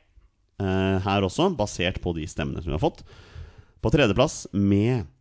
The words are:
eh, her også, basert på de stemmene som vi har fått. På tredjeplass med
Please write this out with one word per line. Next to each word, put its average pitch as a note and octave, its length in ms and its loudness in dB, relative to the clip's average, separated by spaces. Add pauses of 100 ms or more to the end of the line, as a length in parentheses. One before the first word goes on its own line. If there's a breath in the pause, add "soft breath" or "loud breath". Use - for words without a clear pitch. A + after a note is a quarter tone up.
(600)
eh, F#2+ 400 2
her G2+ 220 0
også, D#3+ 340 0
basert F#2+ 460 -2
på F2 140 -2
de D#2 100 -6
stemmene D2 380 -6
som D#2+ 80 -4
vi C#2+ 80 0
har - 0 -
fått. C#3+ 240 -2 (800 soft breath)
På A2 100 0
tredjeplass B2+ 600 2
med G2+ 520 2 (160)